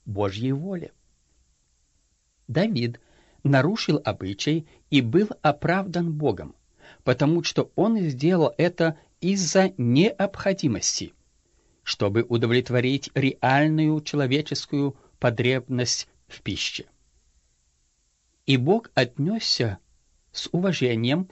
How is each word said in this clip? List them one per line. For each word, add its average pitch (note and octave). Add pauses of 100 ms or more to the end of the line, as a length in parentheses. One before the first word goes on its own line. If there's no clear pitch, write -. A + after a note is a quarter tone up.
Божьей G#2
воле. F3 (1500)
Давид B2+ (420)
нарушил D3
обычай G#2 (200)
и C#3+
был C#3+ (140)
оправдан E3+
Богом, A2+ (480)
потому D3+
что -
он A3
сделал D#3
это E3 (220)
из-за F#3+
необходимости, C#3+ (720)
чтобы A2
удовлетворить B2
реальную D3+
человеческую C#3+ (220)
потребность B2 (200)
в -
пище. - (1600)
И C3+
Бог F3+
отнёсся C3+ (520)
с -
уважением D3+